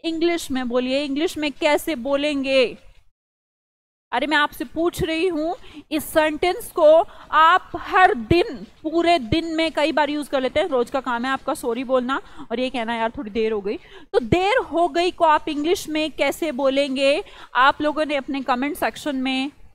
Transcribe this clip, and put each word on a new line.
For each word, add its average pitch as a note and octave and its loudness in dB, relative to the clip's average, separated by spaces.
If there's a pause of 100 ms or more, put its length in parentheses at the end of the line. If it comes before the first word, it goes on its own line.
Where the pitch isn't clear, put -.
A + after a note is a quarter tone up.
English E4 -2
में B3+ -4
बोलिए। B3+ 0
English D4 -2
में D4+ -2
कैसे D#4 0
बोलेंगे? C4+ 0 (1300)
अरे, B3+ -2
मैं D4+ 0
आपसे D4 -2
पूछ E4 -2
रही D#4+ 0
हूँ, E4 -2 (360)
इस D4 -4
sentence E4 0
को D#4+ 4 (440)
आप D#4+ 4
हर F#4 4
दिन, D#4+ 0 (280)
पूरे E4+ 2
दिन D#4+ -2
में D#4+ 0
कई D#4 0
बार D4 2
यूज़ D4 -6
कर C4+ -2
लेते C4 -2
हैं। F4+ 0
रोज B3 0
का C4+ -4
काम A#3+ -4
है C4+ -2
आपका C4+ -4
sorry B3 -4
बोलना B3+ 0 (320)
और A#3 -4
ये B3+ -2
कहना, A#3 -4
"यार, A3+ -2
थोड़ी G#3+ -10
देर A3 -2
हो G#3 -4
गई।" G#3 -6 (360)
तो - 4
देर F4+ 2
हो E4 0
गई E4+ 0
को E4+ 0
आप D#4 2
English D4+ -2
में D#4 -2
कैसे D4 -2
बोलेंगे? C#4 0 (340)
आप C#4 4
लोगों D4+ 0
ने C#4+ -4
अपने C4+ -4
comment C4+ -2
section C4+ -4
में C4 -2 (240)